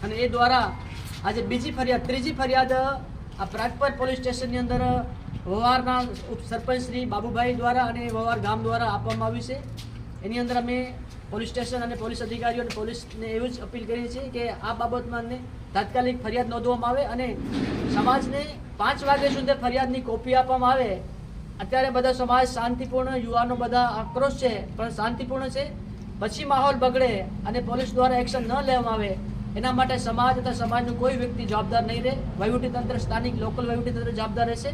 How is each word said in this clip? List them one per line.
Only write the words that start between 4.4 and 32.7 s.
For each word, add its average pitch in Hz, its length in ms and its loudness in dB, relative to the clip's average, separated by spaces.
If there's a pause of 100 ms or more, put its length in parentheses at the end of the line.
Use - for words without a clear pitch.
અંદર 247 480 2 (400)
વવારના 247 560 4
ઉપ 226 360 -6 (120)
સરપંચ 247 320 0
શ્રી 247 240 -4
બાબુભાઈ 233 480 0
દ્વારા 247 300 2
અને 240 240 -2
વવાર 226 320 0
ગામ 214 240 0
દ્વારા 233 220 0
આપવામાં 220 420 0
આવી 226 140 -2
છે. 254 180 -6 (640)
એની 226 160 -4
અંદર 240 160 0
અમે 247 380 -2 (360)
પોલીસ 226 200 -4
સ્ટેશન 247 280 -4
અને 240 180 -4
પોલીસ 233 280 -6
અધિકારીઓ 233 380 -2
અને 233 140 -4
પોલીસને 220 500 -6
એવું 226 240 -2
જ 247 100 -8
અપીલ 220 260 -8
કરીએ 233 220 -2
છીએ 254 220 -6
કે 240 200 -4
આ 214 240 -4
બાબતમાં 233 460 -2
અમને 240 200 -6 (340)
તાત્કાલિક 247 500 0
ફરિયાદ 226 260 0
નોંધવામાં 240 400 2
આવે 269 160 2
અને 240 320 -2 (560)
સમાજને 269 520 2 (320)
પાંચ 262 260 0
વાગ્યા 277 260 4
સુધી 269 320 2
ફરિયાદની 254 400 0
કોપી 226 320 -2
આપવામાં 254 380 6
આવે. 226 300 2 (580)
અત્યારે 254 300 2
બધા 254 240 4
સમાજ 247 340 4
શાંતિપૂર્ણ, 254 680 -2
યુવાનો 240 400 2
બધા 240 260 2
આક્રોશ 240 500 0
છે, 214 440 -2
પણ 226 140 -4
શાંતિપૂર્ણ 247 600 -2
છે. 277 220 -4 (480)
પછી 214 260 -4
માહોલ 277 300 4
બગડે 247 460 4
અને 214 380 -4
પોલીસ 247 340 -2
દ્વારા 254 240 6
એક્શન 247 240 0
ન 247 240 0
લેવામાં 247 280 4
આવે, 202 240 0 (400)
એના 247 140 0
માટે 247 260 4
સમાજ 240 420 2
તથા 247 120 -2
સમાજનું 240 480 0
કોઈ 254 180 2
વ્યક્તિ 240 280 -2
જવાબદાર 214 380 2
નહીં 233 200 -2
રહે. 262 140 2 (220)
વહીવટીતંત્ર, 240 580 0